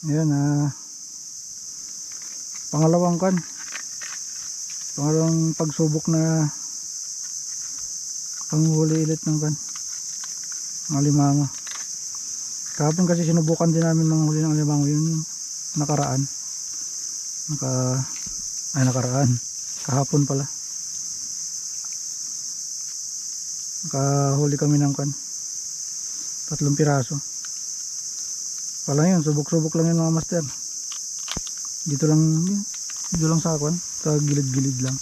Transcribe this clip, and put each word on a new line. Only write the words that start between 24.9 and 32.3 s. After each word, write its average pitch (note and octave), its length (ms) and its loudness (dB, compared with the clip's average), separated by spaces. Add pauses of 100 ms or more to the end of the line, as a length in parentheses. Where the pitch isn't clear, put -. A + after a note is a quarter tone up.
kan. C#3+ 160 -2 (1400)
Tatlong C#3+ 240 2
piraso. C#3+ 480 2 (1700)
Pala D3+ 180 4
yun, F3+ 140 6
subok-subok D3+ 560 2
lang E3 160 4
yun, E3 80 4
mga D#3+ 160 4
master. D#3+ 280 0 (1400)
Dito D3+ 240 2
lang, D#3 120 8 (920)